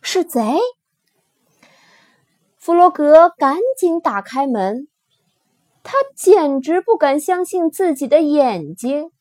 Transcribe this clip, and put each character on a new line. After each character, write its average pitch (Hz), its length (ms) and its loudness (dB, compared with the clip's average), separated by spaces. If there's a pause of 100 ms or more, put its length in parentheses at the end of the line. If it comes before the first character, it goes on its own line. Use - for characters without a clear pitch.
是 370 220 -4
贼？ 262 360 -4 (2000)
弗 - 160 -4
洛 349 160 6
格 311 480 6
赶 285 220 -2 (180)
紧 339 240 0
打 214 200 -4
开 269 260 -6
门， 226 400 -4 (960)
他 - 140 -6 (180)
简 302 440 2
直 311 220 -2
不 453 160 0
敢 285 220 0
相 359 260 -4
信 339 240 -4
自 349 240 -2
己 269 140 -6
的 294 140 4
眼 240 540 -2
睛。 285 460 -8